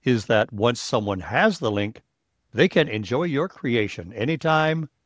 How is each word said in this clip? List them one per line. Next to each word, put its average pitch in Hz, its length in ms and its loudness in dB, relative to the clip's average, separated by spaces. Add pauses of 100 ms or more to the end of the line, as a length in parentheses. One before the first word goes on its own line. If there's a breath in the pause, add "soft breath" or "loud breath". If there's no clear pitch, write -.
is 117 220 2
that 110 280 2
once 113 260 2
someone 101 420 -2
has 165 380 0
the 110 120 0
link, 101 300 -4 (520)
they 147 140 4
can 165 220 2
enjoy 107 340 -2
your 165 240 -2
creation 107 640 -4
anytime, 156 800 0 (160)